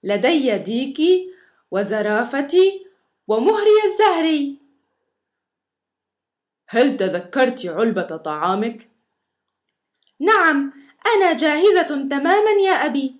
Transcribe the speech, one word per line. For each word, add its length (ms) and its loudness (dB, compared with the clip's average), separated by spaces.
"لدي 540 0
ديكي 760 -2
وزرافتي 1160 -2
ومهري 580 2
الزهري." 720 0
"هل 300 0
تذكرت 680 -2
علبة 520 -4
طعامك؟" 760 -6
"نعم، 540 0
أنا 280 2
جاهزة 760 0
تمامًا 420 2
يا 200 2
أبي." 480 -2